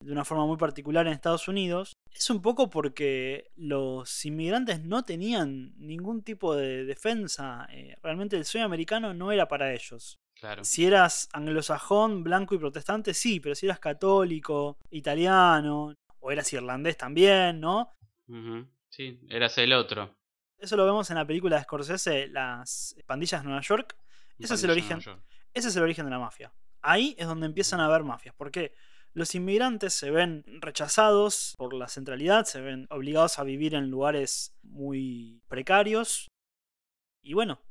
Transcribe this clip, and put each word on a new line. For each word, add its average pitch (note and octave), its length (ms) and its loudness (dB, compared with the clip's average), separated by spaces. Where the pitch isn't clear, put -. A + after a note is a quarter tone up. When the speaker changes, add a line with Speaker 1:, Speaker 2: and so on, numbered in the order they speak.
Speaker 1:
de C#3 120 -12
una C#3+ 120 -4
forma D#3 220 0
muy D#3+ 100 0
particular D3+ 500 0
en D#3+ 60 0
Estados E3 340 -2
Unidos. F#3 460 -4
Es - 200 -2
un G#3 100 0
poco A3+ 300 2
porque C#3 880 -2
los C#3 680 -4
inmigrantes E3 580 -2
no G#3+ 220 -2
tenían E3+ 720 -4
ningún F3+ 460 -8
tipo F#3+ 340 -2
de C3+ 300 -2
defensa. C#3+ 840 -6
Eh, C3+ 320 -20
realmente F#3+ 360 -4
el D3+ 80 -6
sueño A3+ 180 -2
americano G3 480 -2
no F#3 200 -4
era F#3 140 4
para C#3 280 -2
ellos. - 420 -14
Speaker 2:
Claro. G#2 240 -10
Speaker 1:
Si E3 220 4
eras F#3 480 8
anglosajón, D#3+ 920 2
blanco F#3+ 300 0
y F3+ 40 2
protestante, E3 540 -4
sí, G3 280 0
pero C#3+ 140 -4
si F#3+ 120 -4
eras F#3 120 -2
católico, D#3 1000 2
italiano, D3+ 1000 6
o C3 140 -8
eras D3 220 -2
irlandés C3 420 -2
también, F3 640 6
¿no? F#3+ 320 0
Speaker 2:
Ujú. A#2 400 -8
Sí, B2+ 400 -14
eras A#2 300 0
el B2+ 160 6
otro. G#2 420 -2
Speaker 1:
Eso G#3 180 -4
lo F#3+ 80 8
vemos G3+ 260 2
en E3 60 -4
la D3+ 100 -2
película E3 300 2
de D3 60 0
Scorsese, D3 640 -4
Las B2+ 640 -8
Pandillas D#3 360 -4
de C#3+ 60 -12
Nueva C#3 140 -4
York. A3+ 340 0
Speaker 2:
Las - 120 -8
Speaker 1:
Ese A#3 40 0
es F3 100 0
el F3+ 40 4
Speaker 2:
Pandillas - 0 -
de E3 40 6
Speaker 1:
origen, E3+ 160 2
Speaker 2:
Nueva - 60 -12
York. - 40 -18
Speaker 1:
ese A#3+ 140 -2
es F#3 80 -2
el E3+ 60 4
origen D#3+ 240 0
de C3+ 40 -6
la B2+ 80 -4
mafia. A#2 340 -10
Ahí G#3 360 2
es E3+ 80 -6
donde D#3+ 200 -4
empiezan F3 340 -2
Speaker 2:
Ujú. D#3 40 4
Speaker 1:
a - 100 4
haber D#3+ 100 4
mafias, B2 320 -10
porque D3+ 380 -8
los E3 200 -4
inmigrantes G3+ 600 0
se C#3+ 160 -4
ven E3 340 2
rechazados G3+ 1000 2
por B2+ 160 -8
la B2 140 -8
centralidad, D3 560 0
se C3+ 160 -8
ven C3 300 -10
obligados D3+ 480 2
a C#3+ 60 -6
vivir D3 300 -2
en C#3 160 -2
lugares C#3 640 -2
muy C3 840 -10
precarios. G3+ 800 2
Y C#3 120 -10
bueno, G3+ 260 -2